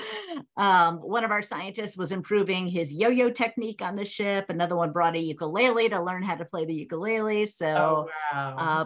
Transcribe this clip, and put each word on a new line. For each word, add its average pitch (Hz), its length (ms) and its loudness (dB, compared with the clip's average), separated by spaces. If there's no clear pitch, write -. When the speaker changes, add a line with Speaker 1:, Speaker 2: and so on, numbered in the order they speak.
Speaker 1:
<laughs> 392 520 -12
um, 180 400 6
one 226 260 0
of 214 80 0
our 208 100 2
scientists 196 560 -8
was 180 140 -4
improving 190 560 0
his 170 260 -2
yo-yo 240 380 4
technique 226 500 -4
on 190 140 -4
the 202 100 -4
ship. 202 440 -2
Another 175 260 0
one 170 160 0
brought 170 240 2
a 165 40 0
ukulele 196 680 2
to 190 140 -2
learn 180 180 -4
how 185 140 -2
to 170 100 -8
play 165 200 -4
the 160 100 -4
ukulele. 214 680 -2
So, 160 300 -2
Speaker 2:
Oh, 156 320 2
wow. 139 240 -4
Speaker 1:
uh, 160 280 0